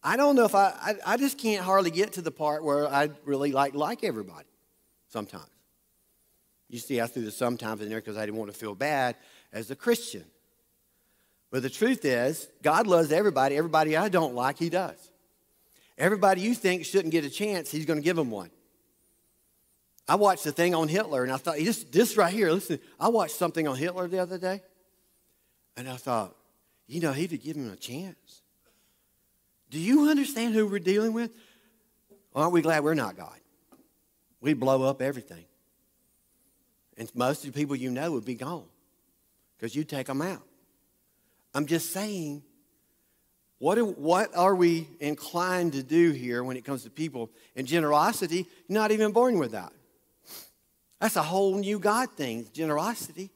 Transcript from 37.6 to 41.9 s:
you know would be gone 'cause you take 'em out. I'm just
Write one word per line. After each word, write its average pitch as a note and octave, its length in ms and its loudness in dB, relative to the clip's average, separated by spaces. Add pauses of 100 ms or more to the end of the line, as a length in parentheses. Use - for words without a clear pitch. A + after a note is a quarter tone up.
you B2+ 160 -6
know D3 220 -4
would A2+ 120 -6
be B2+ 80 -8
gone B2+ 340 -10 (920)
'cause A#2 160 -8
you D3+ 80 -4
take C#3 260 -8
'em C#3 140 -4
out. F3+ 180 -6 (1120)
I'm D3 140 -2
just E3 240 -2